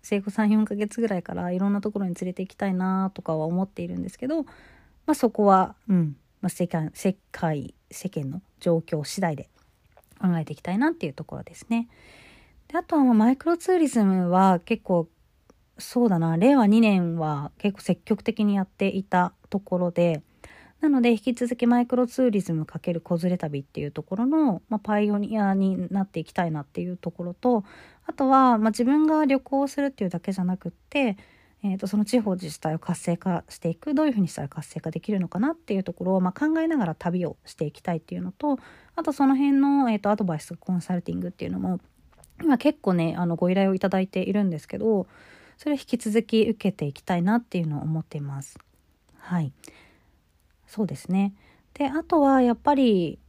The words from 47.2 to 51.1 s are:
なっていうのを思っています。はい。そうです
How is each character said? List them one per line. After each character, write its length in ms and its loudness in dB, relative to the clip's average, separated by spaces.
な 140 2
っ 80 -2
て 140 -6
い 60 -2
う 40 -2
の 120 -4
を 20 -8
思 180 -2
っ 40 -12
て 120 -14
い 60 -8
ま 180 -10
す。 180 -20
は 240 -4
い。 100 -6
そ 140 -4
う 20 -2
で 80 -8
す 160 -14